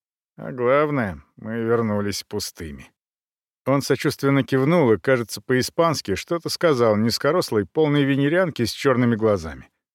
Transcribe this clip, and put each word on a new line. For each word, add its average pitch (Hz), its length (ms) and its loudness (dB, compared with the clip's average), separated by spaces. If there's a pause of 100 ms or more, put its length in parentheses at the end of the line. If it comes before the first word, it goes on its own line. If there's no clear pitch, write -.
(380)
А 107 140 -12
главное, 127 680 0 (140)
мы 110 220 -10
вернулись 110 680 -2
пустыми». 78 680 -12 (760)
Он 135 180 0
сочувственно 139 600 0
кивнул 139 480 2
и, 104 60 4
кажется, 120 420 -2
по-испански 131 760 0
что-то 165 340 -6
сказал 120 480 2
низкорослой, 117 720 0
полной 147 380 2
венерянке 139 600 0
с 107 60 -4
черными 123 440 2
глазами. 90 540 -2 (260)